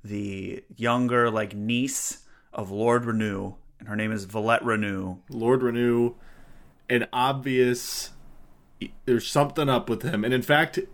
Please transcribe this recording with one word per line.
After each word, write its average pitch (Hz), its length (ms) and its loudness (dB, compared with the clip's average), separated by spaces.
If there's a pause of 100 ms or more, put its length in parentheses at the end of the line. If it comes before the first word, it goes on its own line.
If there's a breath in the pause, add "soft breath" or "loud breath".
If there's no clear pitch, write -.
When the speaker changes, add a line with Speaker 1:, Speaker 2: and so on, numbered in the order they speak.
Speaker 1:
the 98 600 -8 (120)
younger, 120 540 2
like, 107 240 -2
niece 120 720 -4 (280 soft breath)
of 95 180 -8
Lord 120 340 2
Renew, 107 500 -2 (240)
and - 100 -18
her 104 80 -6
name 107 160 -2
is 101 120 -6
Valette 107 400 0
Renew. 98 520 -2 (120)
Speaker 2:
Lord 127 340 2
Renew, 120 520 2 (760 soft breath)
an 123 240 2
obvious, 127 1000 0 (920)
there's 120 220 2
something 143 420 0
up 120 220 0
with 110 120 -2
him. 110 220 -2
And 123 80 0
in 127 80 2
fact 151 380 2 (160)